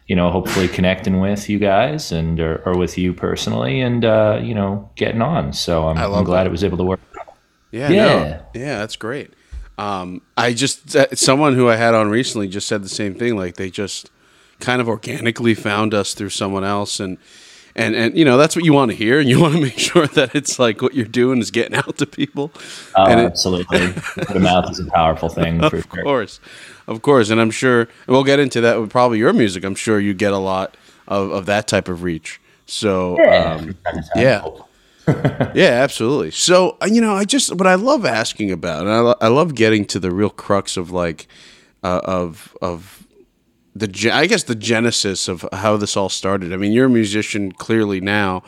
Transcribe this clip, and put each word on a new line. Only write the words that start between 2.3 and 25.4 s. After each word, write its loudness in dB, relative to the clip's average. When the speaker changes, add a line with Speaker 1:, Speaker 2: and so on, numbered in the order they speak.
Speaker 1:
or, -2
or 0
with -2
you -2
personally, -4
and, 0
uh, 4
you -6
know, -4
getting -2
on. -2
So 0
I'm, 0
Speaker 2:
I 0
love -2
Speaker 1:
I'm 2
glad 2
Speaker 2:
that. 0
Speaker 1:
it -2
was -4
able -2
to -2
work. -2
Speaker 2:
Yeah, -4
Speaker 1:
Yeah. 4
Speaker 2:
no. 0
Yeah, -6
that's -8
great. -10
Um, -8
I 2
just, -4
uh, 6
someone 4
who 4
I 4
had 4
on 2
recently -2
just -8
said -2
the -12
same -6
thing. -2
Like, -6
they -8
just -10
kind 0
of -2
organically -2
found -2
us -2
through -8
someone -4
else, -4
and, -8
and, -2
and, 0
you 4
know, 6
that's 4
what 0
you 6
wanna 4
hear, 2
and 4
you 4
<laughs> -
wanna 4
make -2
sure 2
that 0
it's, -4
like, 2
what 0
you're -2
doing 2
is -4
getting -2
out -4
to -2
people. -8
Speaker 1:
Oh, 6
Speaker 2:
And 6
it 4
Speaker 1:
absolutely. -2
Speaker 2:
<laughs> -4
Speaker 1:
Word -6
of 4
mouth 2
is -10
a -8
powerful 2
thing, -2